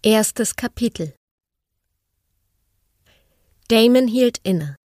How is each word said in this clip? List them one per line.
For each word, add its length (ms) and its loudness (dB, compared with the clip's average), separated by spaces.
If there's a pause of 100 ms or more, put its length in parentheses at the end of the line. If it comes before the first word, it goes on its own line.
Erstes 560 0
Kapitel. 560 -6 (2500)
Damon 380 4
hielt 360 0
inne. 420 -4